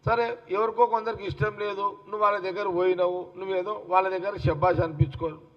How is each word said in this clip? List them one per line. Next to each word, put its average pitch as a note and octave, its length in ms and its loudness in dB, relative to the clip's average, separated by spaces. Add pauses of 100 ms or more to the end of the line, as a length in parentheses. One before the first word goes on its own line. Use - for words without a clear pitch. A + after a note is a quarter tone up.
సరే A#3 200 2 (320)
ఎవరికో A3+ 260 4 (120)
కొందరికి G#3+ 340 -2
ఇష్టం G#3+ 240 -2 (120)
లేదు, G3+ 200 -4 (220)
నువ్వు G#3 180 -2
వాళ్ళ G#3 120 4 (120)
దగ్గర G3+ 180 -4 (120)
పోయినావు, F3+ 400 2 (200)
నువ్వేదో F#3+ 340 -2 (200)
వాళ్ళ F#3+ 120 6 (100)
దగ్గర F#3+ 180 -4 (120)
శబాష్ E3 400 2
అనిపించుకో. D#3 440 -2 (280)